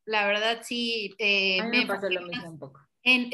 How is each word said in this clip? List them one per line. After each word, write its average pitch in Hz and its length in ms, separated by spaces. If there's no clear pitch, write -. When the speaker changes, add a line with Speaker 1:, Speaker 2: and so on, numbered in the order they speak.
Speaker 1:
La 214 200
verdad 220 380
sí, 233 560
eh, 196 400
Speaker 2:
A 190 60
mí - 60
Speaker 1:
me 220 100
Speaker 2:
me 202 60
pasó 196 200
lo 180 140
Speaker 1:
enfoqué 175 80
Speaker 2:
mismo 170 160
Speaker 1:
más 165 80
Speaker 2:
un 147 60
poco. 139 200
Speaker 1:
en, 247 300